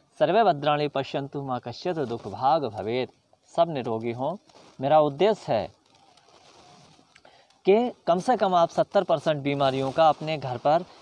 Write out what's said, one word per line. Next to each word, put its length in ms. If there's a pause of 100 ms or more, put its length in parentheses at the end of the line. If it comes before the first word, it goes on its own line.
(200)
सर्वे 240
भद्राणि 440
पश्यन्तु 540
मा 180
कश्चित् 380
दुःख 300
भाग् 380
भवेत्। 460 (440)
सब 140
निरोगी 420
हों। 260 (440)
मेरा 180
उद्देश्य 540
है 240 (1900)
कि 260 (160)
कम 120
से 180
कम 180
आप 140
सत्तर 340
परसेंट 400
बीमारियों 480
का 180
अपने 280
घर 200
पर 280 (160)